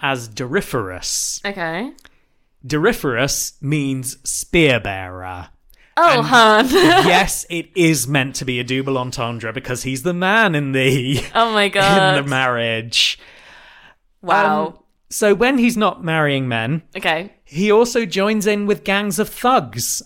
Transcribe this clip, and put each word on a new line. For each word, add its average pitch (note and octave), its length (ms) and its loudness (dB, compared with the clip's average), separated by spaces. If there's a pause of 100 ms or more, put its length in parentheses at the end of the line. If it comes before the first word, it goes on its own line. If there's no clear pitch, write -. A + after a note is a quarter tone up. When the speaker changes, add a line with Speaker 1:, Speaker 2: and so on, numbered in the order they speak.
Speaker 1:
as C3 260 -4
Doryphorus. A#2+ 1160 -6
Speaker 2:
Okay. F#3+ 480 -8 (760)
Speaker 1:
Doryphorus D3 840 -2 (100)
means C3+ 540 -4 (120)
spear D3 520 2
bearer. F#2 680 -10 (520)
Speaker 2:
Oh, D#4+ 180 6
Speaker 1:
And A#3 80 0
Speaker 2:
hun. A3+ 420 6
<laughs> B3 40 0 (340)
Speaker 1:
yes, F3+ 440 2
it E3+ 240 -6
is D#3+ 320 2
meant C3+ 300 -2
to - 80 -6
be B2+ 160 -2
a B2 40 -4
double C3 340 -2
entendre A#2 540 -6
because A#2+ 300 -8
he's C3 220 -6
the F3 100 -2
man F#3 400 2
in C#3+ 180 -2
the C3 480 2 (140)
Speaker 2:
Oh A3+ 180 2
my G#3 120 2
Speaker 1:
<laughs> - 0 -
in G3 80 -2
Speaker 2:
God. F#3+ 520 4
Speaker 1:
the C#3 40 -6
marriage. A#2+ 880 -2 (1040)
Speaker 2:
Wow. F3 440 2
Speaker 1:
Um, E3 120 -12 (320)
so G#3 240 2
when B3 240 2
he's A#3 180 2
not G#3 280 -2
marrying D3 440 0
men, B2 340 -2 (140)
Speaker 2:
Okay. F#3 360 -4 (120)
Speaker 1:
he G3 280 0
also A#3 320 2
joins G3 420 -2
in G#3 200 0
with G3+ 180 -2
gangs G3+ 340 -2
of A3 100 -2
thugs C#3+ 760 -2